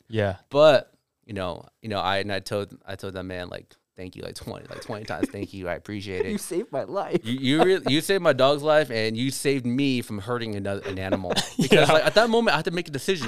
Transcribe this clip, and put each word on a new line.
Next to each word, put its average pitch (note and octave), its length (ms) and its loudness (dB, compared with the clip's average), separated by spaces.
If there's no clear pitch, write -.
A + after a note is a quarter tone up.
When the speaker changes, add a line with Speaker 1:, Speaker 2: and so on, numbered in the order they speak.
Speaker 1:
Yeah. G#2 260 0
Speaker 2:
But, C#3+ 420 6
you A2+ 80 -14
know, F#2 320 -8
you - 60 -16
know, G2+ 120 -2
I, F#2+ 180 0
and G2 160 -2
I G2 60 -2
told, G2+ 360 -6
I G2 120 -12
told G2 160 -10
that F#2 100 -8
man, F2+ 260 -8
like, F#2+ 240 -14
"Thank F#2 200 -14
you," - 80 -14
like, - 120 -10
twenty, - 340 -14
like, - 120 -14
twenty G#2+ 220 -10
times, F#2 260 -8
"Thank G2+ 240 -10
you. F#2+ 140 -10
I F2 80 -4
appreciate F#2+ 500 -6
Speaker 3:
<laughs> - 0 -
You F#2+ 100 -4
Speaker 2:
it." G2+ 60 -8
Speaker 3:
saved F#3+ 300 -6
my B2 140 -4
life. E3+ 380 -4
Speaker 2:
You, A#2 140 -4
you C3+ 260 2
really, F3+ 300 2
you D3+ 80 2
saved G3 220 0
my E3 100 6
dog's C#3 300 2
life, D3+ 260 4
and A2+ 280 0
you B2+ 120 0
saved C3+ 360 0
me B2+ 360 0
from G#2+ 180 -8
hurting A2+ 360 -4
another, G2 320 -4
an F#2+ 100 -6
animal. F#2+ 360 -4
Speaker 1:
<laughs> - 160 -14
Speaker 2:
Because, D#3 280 6
Speaker 1:
Yeah. - 40 8
Speaker 2:
like, D#3 120 4
at D3+ 100 2
that A3+ 140 6
moment, A3+ 240 4
I C#3+ 60 4
had D#3+ 60 -4
to F#3 60 -4
make F3 160 -4
a E3 40 -14
decision, D3 360 -2